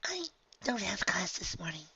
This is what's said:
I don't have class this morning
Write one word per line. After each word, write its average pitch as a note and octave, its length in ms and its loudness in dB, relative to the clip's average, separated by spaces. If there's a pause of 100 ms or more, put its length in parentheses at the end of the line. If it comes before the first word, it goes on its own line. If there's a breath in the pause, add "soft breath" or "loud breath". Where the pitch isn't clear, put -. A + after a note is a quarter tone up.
I F#4 200 0 (400)
don't B3 160 2
have G3 240 0
class - 340 2
this - 200 -2
morning D#3+ 380 -4